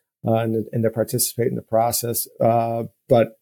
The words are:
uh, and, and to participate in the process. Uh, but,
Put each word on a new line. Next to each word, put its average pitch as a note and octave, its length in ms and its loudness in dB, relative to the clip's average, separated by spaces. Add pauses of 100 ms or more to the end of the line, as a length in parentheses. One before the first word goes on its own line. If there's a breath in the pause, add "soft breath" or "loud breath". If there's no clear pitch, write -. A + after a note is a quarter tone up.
(260)
uh, A2+ 80 2
and, A2+ 380 0
and A2+ 100 -2
to A2 80 0
participate A#2 580 -2
in B2+ 60 -2
the A#2 80 -6
process. A#2 680 -2 (100)
Uh, A#2 460 2 (240)
but, A#2 340 4